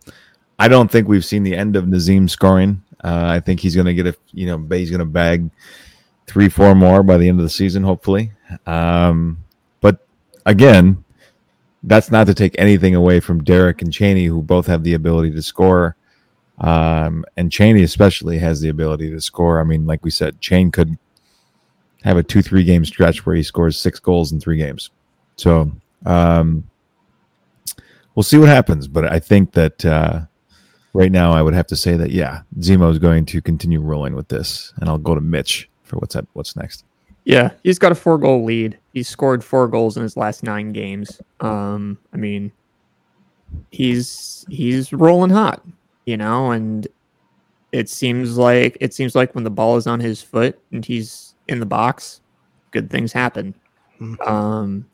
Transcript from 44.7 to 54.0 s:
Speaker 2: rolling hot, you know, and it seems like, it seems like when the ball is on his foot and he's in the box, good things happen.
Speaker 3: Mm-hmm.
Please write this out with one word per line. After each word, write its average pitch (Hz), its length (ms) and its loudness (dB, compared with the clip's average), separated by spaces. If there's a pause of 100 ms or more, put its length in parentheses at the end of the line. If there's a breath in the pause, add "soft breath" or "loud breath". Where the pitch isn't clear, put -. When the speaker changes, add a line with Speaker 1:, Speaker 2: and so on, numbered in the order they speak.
Speaker 2:
rolling 170 380 4
hot, 202 340 0 (420)
you 113 120 -6
know, 117 340 -4
and 110 360 -6 (840)
it 117 180 -6
seems 123 480 -6
like, 123 440 2
it 135 120 -8
seems 127 220 -6
like 127 200 -2
when 120 80 -8
the 110 80 -8
ball 113 260 -2
is 117 100 -6
on 117 120 -4
his 113 220 -8
foot 120 380 -6 (120)
and 117 120 -10
he's - 520 -12 (120)
in 123 120 -8
the 113 60 -8
box, - 560 -6 (500)
good 113 180 -6
things 120 240 -6
happen. 110 400 -8 (460)
Speaker 3:
Mm-hmm. 113 280 -14